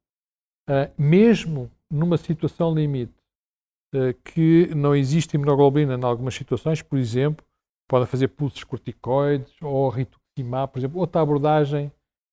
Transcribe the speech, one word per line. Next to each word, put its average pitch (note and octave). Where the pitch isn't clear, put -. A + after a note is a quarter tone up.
Ah, C#3
mesmo D#3+
numa E3
situação E3
limite, C#3+
ah, C3
que E3
não C#3+
existe C#3+
imunoglobulina C#3+
em B2
algumas A#2+
situações, D3+
por -
exemplo, B2+
podem B2
fazer B2+
pulsos -
corticoides C3+
ou C#3
rituximab, B2+
por -
exemplo, C3+
outra F3
abordagem D3